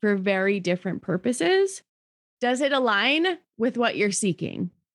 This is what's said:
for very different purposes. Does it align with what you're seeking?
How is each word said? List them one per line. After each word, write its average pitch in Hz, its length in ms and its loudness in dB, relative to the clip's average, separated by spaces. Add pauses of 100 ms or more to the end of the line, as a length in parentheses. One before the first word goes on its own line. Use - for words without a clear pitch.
for 208 160 2
very 196 420 0
different 180 420 -4
purposes. 339 840 0 (560)
Does 247 200 0
it 277 120 2
align 269 640 2 (180)
with 240 200 -2
what 233 200 0
you're 202 140 2
seeking? 180 600 -4 (240)